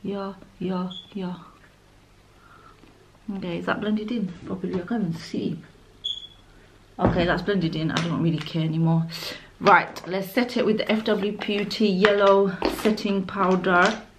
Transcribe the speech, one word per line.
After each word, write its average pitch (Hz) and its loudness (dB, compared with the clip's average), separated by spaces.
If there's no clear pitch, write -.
Yeah, 196 -8
yeah, 180 -4
yeah. 180 -6
Okay, 180 -6
is 175 -6
that - -2
blended 214 -2
in 202 -2
properly? 185 -6
I 180 -4
can't 233 -2
even 165 -2
see. - -6
Okay, 180 2
that's 175 0
blended 160 0
in. 160 -2
I 165 -2
don't 160 -2
really 165 2
care 160 -4
anymore. 165 2
Right, - 4
let's 185 -4
set - 0
it - 2
with 214 4
the - -2
F 220 0
W 202 0
Beauty 208 0
Yellow 196 6
Setting 202 0
Powder. 185 2